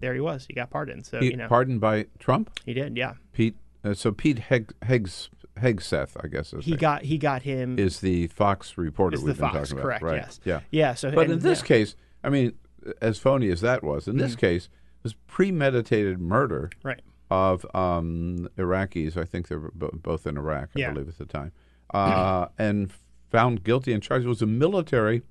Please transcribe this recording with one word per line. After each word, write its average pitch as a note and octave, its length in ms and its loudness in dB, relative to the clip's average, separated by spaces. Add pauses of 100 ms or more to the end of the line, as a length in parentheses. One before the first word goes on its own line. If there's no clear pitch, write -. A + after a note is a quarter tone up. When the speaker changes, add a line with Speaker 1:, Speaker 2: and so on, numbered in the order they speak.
Speaker 1:
there B2+ 140 -4
he C3 60 -2
was. D3 280 -4
He - 60 -16
got A#2+ 160 -6
pardoned. C#3 360 -8
So, A#2+ 140 -6
Speaker 2:
He B2+ 100 4
Speaker 1:
you B2 60 -4
know. A#2 100 -8
Speaker 2:
pardoned A#2+ 340 4
by G#2+ 260 2 (120)
Trump? E3+ 320 0 (160)
Speaker 1:
He B2 80 -8
did, C3 220 -6
yeah. B2 160 -4 (220)
Speaker 2:
Pete, A2+ 200 2 (300)
uh, G#2 100 0
so - 180 0
Pete C3+ 260 2
Heg-, A2+ 420 0
Hegs-, A2 480 0 (300)
Hegseth, G2 540 0 (120)
I D#2 40 -6
guess C#2+ 260 -6
is A2+ 100 -8
Speaker 1:
He D#3+ 80 -2
Speaker 2:
the C#3+ 60 0
Speaker 1:
got, D3 240 0
he D3 160 -2
got C3+ 240 -2
him B2+ 360 -4
Speaker 2:
is F#2+ 220 0
the F2 280 2
Fox - 500 -2
reporter E2 380 0
Speaker 1:
is C#2 60 -4
Speaker 2:
we've C3+ 140 0
Speaker 1:
the - 60 -4
Speaker 2:
been C3+ 100 0
Speaker 1:
Fox, D2 160 -2
Speaker 2:
talking C#2 100 -6
about. C2+ 80 -6
Speaker 1:
correct, A#2+ 160 -2
Speaker 2:
Right. D#2+ 140 0
Speaker 1:
yes. - 280 -10
Speaker 2:
Yeah. E2+ 160 -2 (100)
Speaker 1:
Yeah, D3+ 240 2
so, C3 180 -4
Speaker 2:
But E3 120 6
Speaker 1:
and, E3 100 2
Speaker 2:
in E3 60 -2
this F4 200 4
Speaker 1:
yeah. - 60 -10
Speaker 2:
case, A2 300 4 (280)
I C3+ 60 0
mean, C3+ 240 2 (480)
as - 160 0
phony C3 320 4
as F2 100 0
that A#2 240 0
was, D2 240 -2
in A2+ 80 -2
this C3 160 0
Speaker 1:
Mm-hmm. A#2 80 -6
Speaker 2:
case, F2+ 240 2
it - 400 -20
was A2 100 -6 (120)
premeditated B2+ 920 2
murder F2 520 0 (120)
Speaker 1:
Right. B2+ 200 -8 (280)
Speaker 2:
of, F#2+ 440 2
um, F2 800 -2
Iraqis. F2+ 640 -2
I E2 80 -2
think F2+ 220 -6
they E2 80 -6
were D#2 180 -8
bo-, E2+ 180 -6
both D#2+ 340 -6
in D2 120 -4
Iraq, D2 380 -4
I C#3 40 -2
Speaker 1:
Yeah. B2 120 -2
Speaker 2:
believe, C#2+ 180 -6
at - 80 -18
the D2+ 80 -12
time. D#2 260 -8 (400)
Uh, F#2+ 600 2
<clears throat> - 60 -20
and G2+ 320 0 (400)
found A#2 340 2
guilty B2+ 280 2
and G#2 100 0
charged. C3 220 0
It B2 60 -2
was A2+ 100 -2
a A2+ 60 2
military B2+ 760 2 (100)